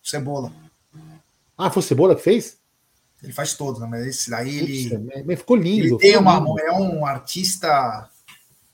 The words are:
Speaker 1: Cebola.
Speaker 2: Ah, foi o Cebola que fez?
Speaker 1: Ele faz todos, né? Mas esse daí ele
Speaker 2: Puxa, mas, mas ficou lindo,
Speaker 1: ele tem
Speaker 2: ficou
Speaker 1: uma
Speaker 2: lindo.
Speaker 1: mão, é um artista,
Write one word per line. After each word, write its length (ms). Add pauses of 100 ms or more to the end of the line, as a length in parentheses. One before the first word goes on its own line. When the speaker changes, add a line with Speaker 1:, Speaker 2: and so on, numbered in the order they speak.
Speaker 1:
Cebola. 500 (1040)
Speaker 2:
Ah, 140
foi 120
o 20
Cebola 300
que 80
fez? 360 (640)
Speaker 1:
Ele 100
faz 220
todos, 260
né? 100
Mas 160
esse 240
daí 280
ele 260
Speaker 2:
Puxa, 200
mas, 220
mas 120
ficou 180
lindo, 300
Speaker 1:
ele 120
tem 120
Speaker 2:
ficou 120
Speaker 1:
uma 120
Speaker 2:
lindo. 100
Speaker 1:
mão, 140
é 140
um 320
artista, 1040 (640)